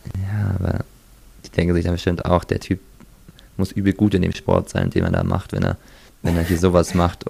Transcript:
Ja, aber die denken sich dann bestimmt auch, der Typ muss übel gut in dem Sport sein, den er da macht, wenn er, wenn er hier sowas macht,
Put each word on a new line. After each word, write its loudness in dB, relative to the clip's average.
Ja, -4
aber -4
die -20
denken 0
sich 2
dann 0
bestimmt -2
auch, 2
der -2
Typ -4
muss -2
übel 0
gut 2
in 2
dem 0
Sport 0
sein, 0
den 0
er 0
da 2
macht, -2
wenn -2
er, 0
wenn 0
er 0
hier 0
sowas 2
macht, 0